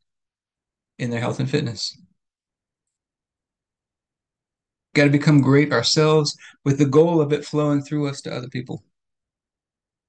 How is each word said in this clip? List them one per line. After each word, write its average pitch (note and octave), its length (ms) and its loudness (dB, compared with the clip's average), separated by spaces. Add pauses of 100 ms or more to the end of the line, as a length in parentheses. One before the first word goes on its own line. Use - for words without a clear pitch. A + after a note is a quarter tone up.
(1000)
in B2 120 -6
their A#2 100 -6
health A#2+ 180 -6
and C3 120 -4
fitness? A#2 480 -6 (3000)
Gotta C#3+ 160 4
become C#3+ 320 4
great C#3+ 300 4
ourselves D#3 680 0 (260)
with C#3 140 0
the C#3+ 80 4
goal D#3+ 340 4
of C#3+ 120 -2
it C#3+ 120 -4
flowing D3 380 -2
through D3 260 -6
us C#3 140 -12
to - 120 -10
other B2+ 140 -10
people. B2+ 360 -12 (1200)